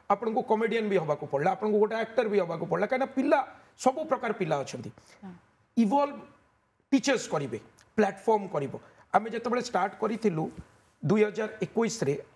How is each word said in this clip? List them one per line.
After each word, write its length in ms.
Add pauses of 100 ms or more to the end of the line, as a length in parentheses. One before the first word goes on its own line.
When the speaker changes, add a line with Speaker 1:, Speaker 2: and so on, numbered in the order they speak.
Speaker 1:
ଆପଣଙ୍କୁ 320
କମେଡ଼ିଆନ୍ 460
ବି 80
ହବାକୁ 300
ପଡ଼ିଲା, 240
ଆପଣଙ୍କୁ 280
ଗୋଟେ 160
ଆକ୍ଟର 340
ବି 120
ହବାକୁ 260
ପଡ଼ିଲା, 200
କାହିଁକିନା 280
ପିଲା, 240 (400)
ସବୁ 260
ପ୍ରକାର 280
ପିଲା 260
ଅଛନ୍ତି। 320 (320)
Speaker 2:
ହଁ। 100 (440)
Speaker 1:
ଇଭଲ୍ଭ 400 (760)
ଟିଚର୍ସ 360
କରିବେ, 300 (380)
ପ୍ଲାଟଫର୍ମ 520
କରିବ। 260 (400)
ଆମେ 160
ଯେତେବେଳେ 320
ଷ୍ଟାର୍ଟ 380
କରିଥିଲୁ 440 (580)
ଦୁଇ 220
ହଜାର 240 (140)
ଏକୋଇଶରେ 500 (240)